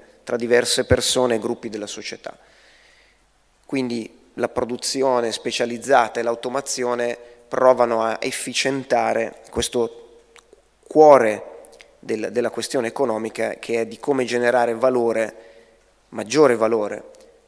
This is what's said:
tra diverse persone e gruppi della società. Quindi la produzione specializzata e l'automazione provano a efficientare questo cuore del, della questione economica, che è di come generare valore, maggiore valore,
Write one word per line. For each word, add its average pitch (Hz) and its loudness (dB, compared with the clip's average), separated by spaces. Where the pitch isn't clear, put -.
tra 120 -4
diverse 120 2
persone 123 2
e 110 0
gruppi 117 -6
della 104 -10
società. - -14
Quindi 120 -6
la 117 -2
produzione 123 -2
specializzata 120 0
e 117 -2
l'automazione 120 -4
provano 123 4
a 113 -2
efficientare 120 -2
questo - -6
cuore 127 6
del, 107 -6
della 117 -2
questione 117 -4
economica, 113 -4
che 113 -4
è 113 -4
di 107 -12
come 135 0
generare 120 0
valore, 113 0
maggiore 120 2
valore, 107 -2